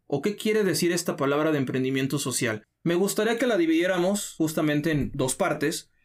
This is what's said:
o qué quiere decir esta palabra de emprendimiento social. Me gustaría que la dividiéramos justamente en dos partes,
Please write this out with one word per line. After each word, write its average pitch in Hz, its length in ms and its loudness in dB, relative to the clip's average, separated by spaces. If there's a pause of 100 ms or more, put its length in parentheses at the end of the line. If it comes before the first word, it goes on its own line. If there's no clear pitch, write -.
o - 140 -2
qué 208 140 -2
quiere 214 280 0
decir 175 280 0
esta 180 240 -2
palabra 147 360 0
de 147 80 2
emprendimiento 135 600 -2
social. 120 440 -2 (200)
Me 170 120 2
gustaría 208 420 2
que 254 100 0
la 220 100 2
dividiéramos 175 800 2
justamente 156 540 0
en 139 220 0
dos 131 220 -2
partes, 156 560 -2 (140)